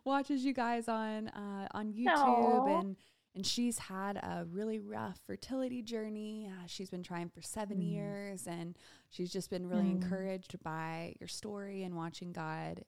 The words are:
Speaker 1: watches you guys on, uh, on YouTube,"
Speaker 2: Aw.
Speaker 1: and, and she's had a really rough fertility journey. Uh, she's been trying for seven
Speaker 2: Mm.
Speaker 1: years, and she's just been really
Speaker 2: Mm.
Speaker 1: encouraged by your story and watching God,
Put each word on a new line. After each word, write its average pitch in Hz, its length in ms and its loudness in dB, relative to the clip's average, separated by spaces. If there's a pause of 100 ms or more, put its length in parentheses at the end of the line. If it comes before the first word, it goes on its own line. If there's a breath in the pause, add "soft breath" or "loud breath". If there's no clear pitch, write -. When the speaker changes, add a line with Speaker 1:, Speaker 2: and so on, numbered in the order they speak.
Speaker 1:
watches 269 400 2
you 269 100 4
guys 233 360 0
on, 220 400 0
uh, 202 420 -6
on 214 220 -4
YouTube," 233 160 4
Speaker 2:
Aw. 262 720 8
Speaker 1:
and, 196 160 -2 (380 soft breath)
and 196 120 -4
she's 240 300 2
had 190 400 -4
a 175 320 -2
really 214 300 -2
rough 214 400 -6
fertility 247 640 -2
journey. 214 640 -4
Uh, 185 180 -10
she's 185 240 -8
been 180 140 -6
trying 170 260 -4
for 170 120 -18
seven 208 380 -4
Speaker 2:
Mm. 175 120 2
Speaker 1:
years, 202 560 -4
and 170 300 -6 (340 loud breath)
she's 180 200 -4
just 185 180 -4
been 180 180 -2
really 196 180 4
Speaker 2:
Mm. 190 60 4 (100)
Speaker 1:
encouraged 190 600 -4
by 160 600 -4
your 180 80 -12
story 202 540 -6
and 180 120 -4
watching 170 380 -6
God, 160 540 -4